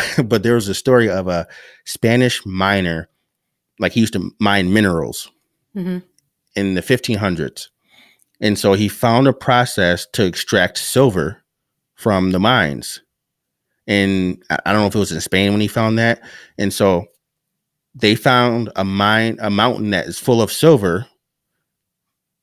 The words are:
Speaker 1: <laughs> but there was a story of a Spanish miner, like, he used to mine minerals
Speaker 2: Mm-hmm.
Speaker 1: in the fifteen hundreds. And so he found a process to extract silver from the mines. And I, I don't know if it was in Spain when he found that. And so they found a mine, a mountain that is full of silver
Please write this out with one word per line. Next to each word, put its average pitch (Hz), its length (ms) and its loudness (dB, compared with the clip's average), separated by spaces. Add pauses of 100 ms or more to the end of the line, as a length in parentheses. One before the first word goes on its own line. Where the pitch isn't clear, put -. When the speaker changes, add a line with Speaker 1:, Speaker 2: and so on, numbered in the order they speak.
Speaker 1:
<laughs> - 180 -2
but 107 180 0
there 117 120 2
was 107 120 -2
a 98 80 -2
story 120 340 2
of 92 180 -4
a 85 200 -4 (380)
Spanish 120 600 0
miner, 95 640 -2 (680)
like, 110 120 -2
he - 80 -2
used 110 140 2
to 92 260 -6
mine 101 340 2
minerals 85 560 0 (460)
Speaker 2:
Mm-hmm. 180 220 -6 (580)
Speaker 1:
in 98 200 -2
the 90 60 -4
fifteen 120 360 -2
hundreds. 87 520 -4 (720)
And 104 180 0
so 98 140 4
he 104 160 2
found 120 380 2
a 131 60 4
process 104 800 0
to 107 120 0
extract 90 520 0
silver 107 640 0 (540)
from 95 360 0
the 92 80 0
mines. 95 600 0 (880)
And 98 600 0
I, - 160 -2
I 98 80 0
don't 107 80 2
know 104 60 2
if 92 80 -4
it 107 40 0
was 95 120 -2
in 80 100 -6
Spain 98 300 0
when 104 100 2
he 104 60 0
found 110 320 0
that. 117 220 0 (360)
And 101 160 -2
so 95 320 2 (880)
they 110 220 2
found 120 600 2
a 95 80 -2
mine, 107 580 0
a 107 80 -4
mountain 107 420 0
that 90 160 -2
is 85 120 -12
full 117 220 2
of 101 100 -2
silver 110 560 2 (1400)